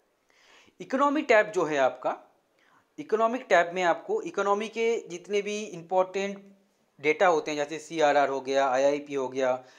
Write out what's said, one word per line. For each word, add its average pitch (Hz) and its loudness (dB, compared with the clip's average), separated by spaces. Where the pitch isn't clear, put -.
इकोनॉमी 277 0
टैब 214 4
जो 185 0
है 151 0
आपका, 135 0
इकोनॉमिक 226 -2
टैब 170 4
में 185 -2
आपको 180 -2
इकोनॉमी 202 -2
के 226 -2
जितने 180 -4
भी 208 -6
इंपॉर्टेंट 185 -4
डेटा 156 2
होते 156 2
हैं 147 -4
जैसे 147 -4
सीआरआर 147 2
हो 135 -4
गया, 135 0
आईआईपी 143 0
हो 135 -2
गया, 127 -2